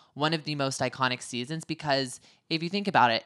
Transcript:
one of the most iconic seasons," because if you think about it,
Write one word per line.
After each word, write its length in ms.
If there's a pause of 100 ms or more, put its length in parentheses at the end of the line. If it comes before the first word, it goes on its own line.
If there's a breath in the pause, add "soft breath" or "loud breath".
(120)
one 220
of 100
the 120
most 260
iconic 400
seasons," 420
because 560 (300 soft breath)
if 120
you 60
think 180
about 240
it, 160